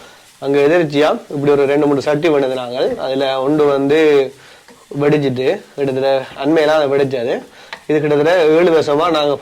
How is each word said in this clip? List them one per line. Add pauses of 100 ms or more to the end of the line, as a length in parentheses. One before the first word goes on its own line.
(440)
அங்க
எதிர்ச்சியா (260)
இப்படி
ஒரு
ரெண்டு
மூணு
சட்டி
பண்ணுது
நாங்கள். (160)
அதுல (220)
ஒன்று (100)
வந்து (1000)
வெடிச்சிட்டு, (300)
கிட்டத்தட்ட (320)
அண்மையெல்லாம்
அதை
வெடிச்சாது. (520)
இது
கிட்டத்தட்ட (240)
ஏழு
வருஷமா
நாங்க